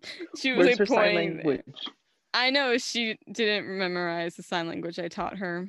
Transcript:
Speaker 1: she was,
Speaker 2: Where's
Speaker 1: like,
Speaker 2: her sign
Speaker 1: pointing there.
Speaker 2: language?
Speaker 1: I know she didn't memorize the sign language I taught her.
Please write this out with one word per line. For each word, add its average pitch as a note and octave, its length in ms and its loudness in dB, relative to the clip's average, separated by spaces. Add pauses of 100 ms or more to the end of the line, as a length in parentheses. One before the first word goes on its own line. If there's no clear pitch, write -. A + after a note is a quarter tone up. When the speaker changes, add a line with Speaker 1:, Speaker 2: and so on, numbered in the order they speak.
(380)
Speaker 1:
she C4 140 0
was, C4 160 6
Speaker 2:
Where's - 20 8
Speaker 1:
like, A#3+ 80 4
Speaker 2:
her G#3 80 4
sign G#3 300 4
Speaker 1:
pointing E3+ 220 0
there. D#3 80 -6
Speaker 2:
language? - 440 -2 (440)
Speaker 1:
I B3 180 2
know C4 260 4
she A#3 400 -2 (120)
didn't G#3 380 0
memorize F3 680 -2
the F3+ 80 -14
sign E3+ 260 -2
language E3+ 300 -6
I E3+ 80 -4
taught F#3 300 -6
her. F3+ 320 -4